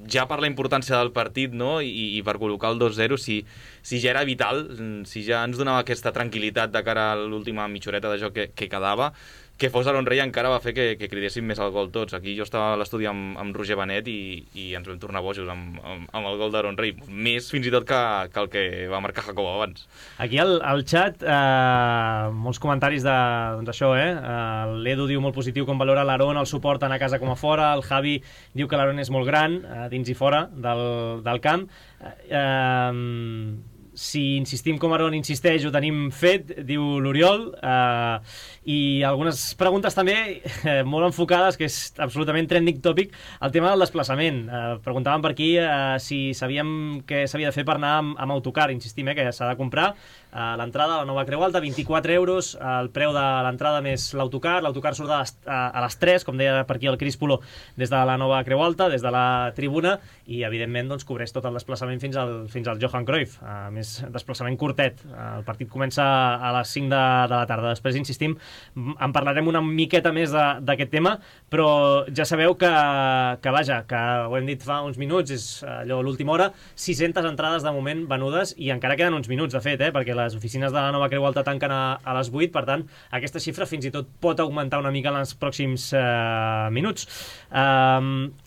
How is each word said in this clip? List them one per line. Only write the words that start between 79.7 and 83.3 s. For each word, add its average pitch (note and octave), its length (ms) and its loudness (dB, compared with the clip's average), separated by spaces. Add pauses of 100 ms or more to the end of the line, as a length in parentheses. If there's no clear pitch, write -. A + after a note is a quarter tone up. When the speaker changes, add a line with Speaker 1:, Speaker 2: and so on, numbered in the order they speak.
Speaker 2:
eh, D#3+ 80 2
perquè B2 240 0
les A#2 160 -2
oficines B2 400 -4
de D3 80 2
la C#3 100 2
nova C#3+ 160 2
Creu C#3 200 2
Alta C#3 180 2
tanquen C#3 240 -2
a, C3+ 320 0
a B2+ 160 -2
les A#2+ 160 -2
vuit, D#3+ 180 2
per D3+ 140 -2
tant, D3 220 -2 (240)
aquesta B2 260 -6